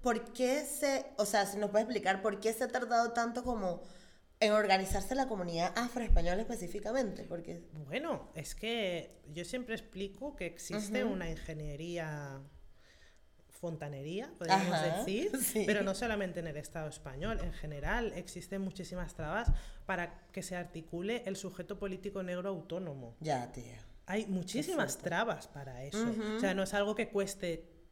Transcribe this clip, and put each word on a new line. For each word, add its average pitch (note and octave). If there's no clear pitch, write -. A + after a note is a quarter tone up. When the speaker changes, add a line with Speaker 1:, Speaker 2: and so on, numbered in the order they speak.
Speaker 1:
por A#3
qué C4
se, C4+
o G#3
sea, G3+
si G3
nos G#3
puedes G#3+
explicar F#3+
por G3+
qué A3
se A#3+
ha -
tardado A#3
tanto A#3+
como G3+
en G#3+
organizarse G3
la C4+
comunidad F3
afroespañola G#3
específicamente? A3
Porque E3+
Speaker 2:
Bueno, C4
es D#3
que G#3
yo E3+
siempre B3
explico G3+
que F#3
existe G3+
Speaker 1:
Ujú. G#3
Speaker 2:
una F3
ingeniería D3+
fontanería, D#3
podríamos F3+
Speaker 1:
Ajá, D#3+
Speaker 2:
decir, A#3
Speaker 1:
<laughs> B3+
sí. A3
Speaker 2:
pero G#3
no F#3+
solamente G#3
en E3
el D3
Estado D#3
español, D3+
en -
general D#3+
existen F3+
muchísimas F3+
trabas F3
para F3
que F#3
se F#3
articule F3
el G3
sujeto F#3+
político G3
negro F3+
autónomo. D#3+
Speaker 1:
Ya, C3+
tía. A#2
Speaker 2:
Hay G#3
muchísimas A3+
Speaker 1:
Qué -
fuerte. F3
Speaker 2:
trabas G3+
para C3
eso. G#3+
Speaker 1:
Ujú. G#3+
Speaker 2:
O A3
sea, G3
no F#3+
es F#3+
algo G3+
que A3
cueste G3